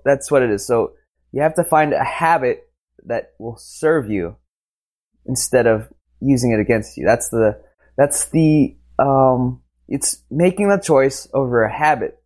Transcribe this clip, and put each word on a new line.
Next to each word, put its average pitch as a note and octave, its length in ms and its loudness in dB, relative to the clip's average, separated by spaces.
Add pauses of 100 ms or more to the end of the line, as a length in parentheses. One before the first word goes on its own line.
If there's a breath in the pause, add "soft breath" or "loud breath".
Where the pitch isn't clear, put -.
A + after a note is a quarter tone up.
that's C#3 260 -2
what C#3 120 2
it A#2+ 80 0
is. G2+ 140 -4
So A#2 280 0 (400)
you C3+ 100 -4
have D#3+ 140 0
to F3 80 2
find D3+ 300 2
a - 100 -2
habit E3 640 -2 (380)
that - 320 -8
will A#2 180 -12
serve D3+ 540 -2
you F#2+ 260 -4 (920)
instead B2+ 400 0
of A2+ 220 0 (320)
using B2+ 320 2
it G#2+ 80 0
against G#2 360 -2
you. C2 100 -10
That's A#2 240 0
the, A2+ 300 0 (360 soft breath)
that's - 320 0
the, D#3 480 2 (220)
um, C3 640 2 (260)
it's - 420 -6
making F#3 380 0
the G3 100 2
choice C3+ 540 0
over B2 300 0
a G#2+ 100 -2
habit. C#3+ 540 -2